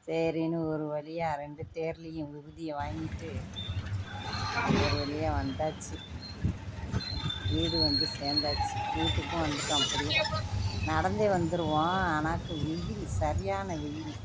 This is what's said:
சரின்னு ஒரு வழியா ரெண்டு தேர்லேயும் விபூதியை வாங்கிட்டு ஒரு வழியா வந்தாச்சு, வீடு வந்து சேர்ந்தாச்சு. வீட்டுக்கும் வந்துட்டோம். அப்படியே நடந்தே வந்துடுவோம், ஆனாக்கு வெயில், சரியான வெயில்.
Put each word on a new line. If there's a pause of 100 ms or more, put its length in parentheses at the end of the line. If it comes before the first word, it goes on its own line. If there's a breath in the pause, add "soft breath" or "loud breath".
சரின்னு (120)
ஒரு
வழியா (120)
ரெண்டு (120)
தேர்லேயும்
விபூதியை
வாங்கிட்டு (1500)
ஒரு
வழியா (100)
வந்தாச்சு, (1600)
வீடு (100)
வந்து (100)
சேர்ந்தாச்சு. (260)
வீட்டுக்கும்
வந்துட்டோம்.
அப்படியே (680)
நடந்தே
வந்துடுவோம், (200)
ஆனாக்கு (100)
வெயில், (140)
சரியான (120)
வெயில். (120)